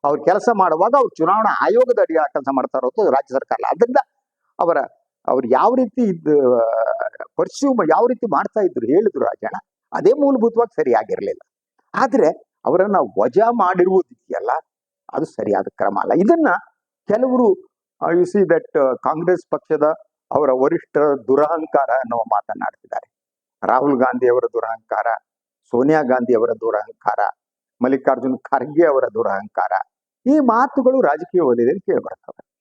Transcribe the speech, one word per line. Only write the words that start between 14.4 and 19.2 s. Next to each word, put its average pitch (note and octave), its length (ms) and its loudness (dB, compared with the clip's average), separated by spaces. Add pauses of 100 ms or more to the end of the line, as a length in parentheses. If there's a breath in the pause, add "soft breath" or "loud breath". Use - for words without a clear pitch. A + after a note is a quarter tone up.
ಅದು C#3 120 -4
ಸರಿಯಾದ G#2 400 -4 (120)
ಕ್ರಮ G2 260 -2
ಅಲ್ಲ. F#2+ 100 -2
ಇದನ್ನ B3 360 2 (600)
ಕೆಲವರು, B3 600 0 (340)
ಆ, E3 40 -4
you F3 180 2 (120)
see G3 80 4
that, D#3+ 360 0
ಆ, C3 140 2
ಕಾಂಗ್ರೆಸ್ E3+ 560 -2